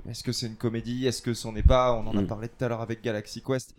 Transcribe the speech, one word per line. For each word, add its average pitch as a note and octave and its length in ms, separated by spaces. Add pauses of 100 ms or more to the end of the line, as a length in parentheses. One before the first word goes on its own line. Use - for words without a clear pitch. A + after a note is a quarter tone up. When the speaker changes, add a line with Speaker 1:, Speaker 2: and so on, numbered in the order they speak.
Speaker 1:
est-ce - 160
que B2+ 80
c'est A#2+ 140
une A2 100
comédie, A#2 520
est-ce B2 160
que A#2+ 100
c'en A2 220
est G#2+ 80
pas, B2+ 300
on A2 140
en - 100
a G2+ 40
Speaker 2:
Mm. F#2+ 60
Speaker 1:
parlé A2 220
tout - 140
à B2 40
l'heure A#2 140
avec A2+ 200
Galaxy A2 400
Quest. - 380